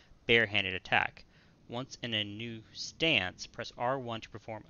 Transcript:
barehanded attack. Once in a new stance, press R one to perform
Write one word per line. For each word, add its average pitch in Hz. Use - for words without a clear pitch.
barehanded 104
attack. -
Once 127
in 117
a 104
new 110
stance, 107
press -
R 127
one 117
to -
perform 110